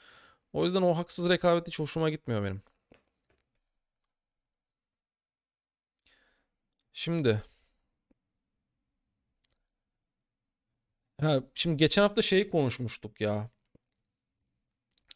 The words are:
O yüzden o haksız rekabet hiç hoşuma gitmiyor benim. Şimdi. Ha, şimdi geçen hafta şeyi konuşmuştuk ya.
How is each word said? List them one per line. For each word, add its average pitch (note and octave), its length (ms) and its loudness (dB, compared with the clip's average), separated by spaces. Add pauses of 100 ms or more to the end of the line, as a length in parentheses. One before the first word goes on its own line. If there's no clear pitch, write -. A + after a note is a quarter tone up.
(540)
O D3+ 120 0
yüzden F#3 160 0
o F3 160 2
haksız F3 320 -2
rekabet E3+ 380 2
hiç - 120 -10
hoşuma D#3 300 -2
gitmiyor A#2+ 340 -4
benim. G2 180 -6 (4000)
Şimdi. C3+ 500 0 (3750)
Ha, D3 220 2 (100)
şimdi E3 240 -2
geçen D#3 240 4
hafta G#3 200 2
şeyi G3+ 280 2
konuşmuştuk B2+ 720 -4
ya. G#2 280 -2 (1700)